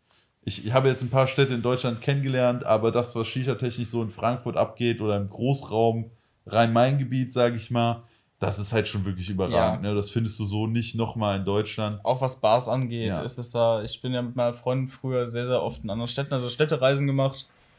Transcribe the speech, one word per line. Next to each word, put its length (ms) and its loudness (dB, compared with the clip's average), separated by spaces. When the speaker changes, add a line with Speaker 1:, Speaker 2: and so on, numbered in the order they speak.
Speaker 1:
ich, 220 -6
ich 60 -4
habe 160 6
jetzt 140 0
ein 80 -4
paar 160 4
Städte 280 2
in 80 -2
Deutschland 380 0
kennengelernt, 640 0
aber 260 4
das, 260 0
was 120 0
Shisha-technisch 600 -2
so 140 -2
in 80 -4
Frankfurt 460 -2
abgeht 440 0
oder 160 0
im 140 -2
Großraum 800 0
Rhein-Main-Gebiet, 840 2
sag 220 4
ich 160 -8
mal, 320 0
das 200 -2
ist 140 -4
halt 160 2
schon 160 -2
wirklich 240 -4
überragend, 560 0
Speaker 2:
Ja. 60 -2
Speaker 1:
ne? 60 0
Das 140 -2
findest 280 -2
du 80 -2
so 200 -2
nicht 280 -2
nochmal 440 0
in 60 -4
Deutschland. 600 -2
Speaker 2:
Auch 160 0
was 200 -2
Bars 280 4
angeht, 400 -2
Speaker 1:
Ja. 140 -2
Speaker 2:
ist 160 -6
es 120 -8
da, 320 2
ich 180 -8
bin 120 -4
ja 100 -2
mit 140 -6
meiner 180 0
Freundin 340 -2
früher 380 -2
sehr, 180 -4
sehr 180 0
oft 220 -6
in 60 -6
anderen 180 -4
Städten, 240 -4
also 160 -2
Städtereisen 580 2
gemacht 400 0